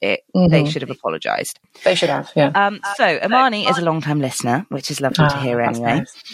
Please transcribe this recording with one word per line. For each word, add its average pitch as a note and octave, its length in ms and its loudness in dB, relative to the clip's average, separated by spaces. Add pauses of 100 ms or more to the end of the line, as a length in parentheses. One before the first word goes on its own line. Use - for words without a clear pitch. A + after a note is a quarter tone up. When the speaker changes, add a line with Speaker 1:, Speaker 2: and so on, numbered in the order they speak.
Speaker 1:
it, G2 200 0 (120)
they F#3 80 4
Speaker 2:
Mm-hmm. D#3+ 300 4
Speaker 1:
should D#3 120 -4
have B2+ 80 -10
apologised. - 680 -6 (260)
Speaker 2:
They F#3 100 4
should F3 140 0
have, C#3 280 -4
yeah. C#3+ 180 4
Speaker 1:
Um, G3+ 260 0 (160)
so F#3 260 2
Imani A3+ 440 2
is - 120 2
a E3+ 40 -2
long-time D3+ 380 0
listener, C3 500 -2
which C3+ 200 -8
is C#3+ 100 -8
lovely C#3 260 2
to C#3+ 80 2
Speaker 2:
Ah, C3+ 80 -4
Speaker 1:
hear A#2+ 160 -2
Speaker 2:
that's A#2+ 200 0
Speaker 1:
anyway. A#2+ 200 0
Speaker 2:
nice. - 240 -8 (100)